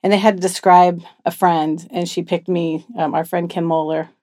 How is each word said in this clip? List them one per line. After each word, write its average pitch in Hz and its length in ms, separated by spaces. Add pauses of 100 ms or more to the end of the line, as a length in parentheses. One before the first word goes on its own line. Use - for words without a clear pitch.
and 196 120
they 208 40
had 196 200
to 180 40
describe 180 640 (220)
a 165 60
friend, 165 600
and 175 160
she 175 160
picked 170 240
me, 165 380 (120)
um, 156 160
our 160 120
friend 175 240
Kim 170 160
Moeller 160 440 (140)